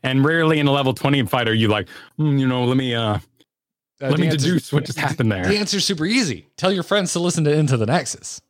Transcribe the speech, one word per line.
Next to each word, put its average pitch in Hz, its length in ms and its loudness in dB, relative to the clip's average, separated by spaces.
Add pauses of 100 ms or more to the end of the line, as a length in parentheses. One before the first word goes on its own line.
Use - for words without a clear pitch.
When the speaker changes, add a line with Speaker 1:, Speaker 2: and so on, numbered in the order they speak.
Speaker 1:
And 131 220 2
rarely 160 340 2
in 143 80 2
a 139 60 4
level 135 200 2
twenty 139 320 0
fight 120 220 0
are 110 80 0
you 110 140 2
like, 104 200 0 (280)
"Hmm, 151 200 0
you 131 120 2
know, 127 160 0
let 127 120 2
me, 131 200 0
uh, 117 60 -2
Speaker 2:
Uh, 107 160 0 (840)
Speaker 1:
let 135 120 -4
Speaker 2:
the 151 60 2
Speaker 1:
me 170 80 2
Speaker 2:
answer, 160 120 0
Speaker 1:
deduce 160 340 -2
what 147 140 -2
just - 120 -8
happened - 320 0
there." 92 160 -2
Speaker 2:
the 98 100 2
answer's 202 280 -2
super 156 200 -4
easy. 190 520 -2
Tell 190 160 0
your 185 100 -2
friends 196 300 0
to 175 80 -2
listen 170 240 0
to 147 80 2
Into 147 240 2
the 110 100 0
Nexus. - 640 -4